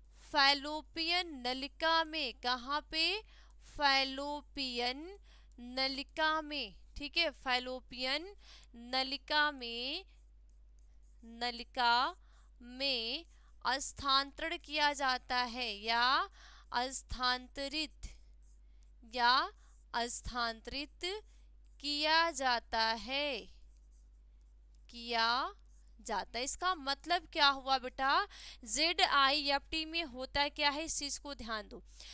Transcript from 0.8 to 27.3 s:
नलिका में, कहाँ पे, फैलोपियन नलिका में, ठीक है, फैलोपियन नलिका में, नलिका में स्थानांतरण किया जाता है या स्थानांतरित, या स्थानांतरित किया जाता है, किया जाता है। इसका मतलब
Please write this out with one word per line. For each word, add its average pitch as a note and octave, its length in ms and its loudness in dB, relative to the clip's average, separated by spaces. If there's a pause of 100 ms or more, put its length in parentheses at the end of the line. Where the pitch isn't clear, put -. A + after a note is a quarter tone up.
नलिका C#4 640 0
में, D4+ 360 -6
कहाँ B3+ 400 -2 (100)
पे, E4+ 320 0 (520)
फैलोपियन C4+ 1400 -2 (400)
नलिका C4+ 840 -2
में, C#4+ 340 -8 (220)
ठीक C#4+ 200 -6
है, E4+ 120 2 (100)
फैलोपियन B3+ 960 -4 (400)
नलिका C4+ 760 0
में, B3+ 540 -6 (1160)
नलिका A#3+ 920 2 (460)
में B3+ 640 -4 (400)
स्थानांतरण C#4 920 0
किया D4 360 2
जाता B3+ 520 0
है A#3 300 -6
या A#3+ 540 2 (460)
स्थानांतरित, B3+ 1300 -4 (1040)
या B3+ 380 4 (560)
स्थानांतरित A#3+ 960 -6 (760)
किया D#4 540 2
जाता A#3 640 0
है, C4 480 -4 (1400)
किया A#3+ 640 0 (460)
जाता G#3 380 -4
है। B3+ 40 -2
इसका F4+ 320 0
मतलब D#4 580 -2